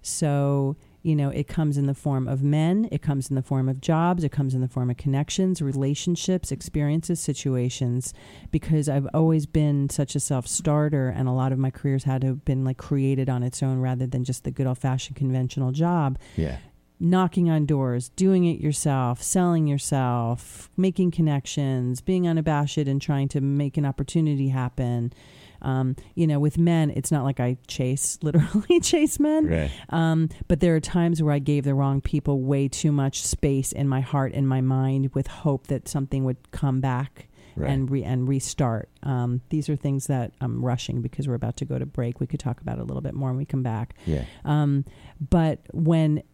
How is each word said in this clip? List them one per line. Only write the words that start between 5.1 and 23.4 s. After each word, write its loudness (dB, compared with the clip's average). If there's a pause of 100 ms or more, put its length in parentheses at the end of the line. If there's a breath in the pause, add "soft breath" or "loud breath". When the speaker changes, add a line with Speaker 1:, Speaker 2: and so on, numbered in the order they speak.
Speaker 1:
relationships, 0
experiences, -2
situations, -2 (380 loud breath)
because 2
I've 0
always 4
been 2
such -2
a 2
self-starter, 0
and -2
a 0
lot 0
of 0
my 0
careers -2
had 0
to 0
have -4
been, 0
like, -2
created 0
on -2
its -4
own 0
rather 0
than -2
just -4
the -4
good -2
old-fashioned -4
conventional -2
job. 0 (200 loud breath)
Speaker 2:
Yeah. -2 (460 loud breath)
Speaker 1:
Knocking 4
on 4
doors, 0
doing 4
it 2
yourself, 0
selling 2
yourself, -2
making 2
connections, 0
being 0
unabashed 0
and 0
trying 0
to -2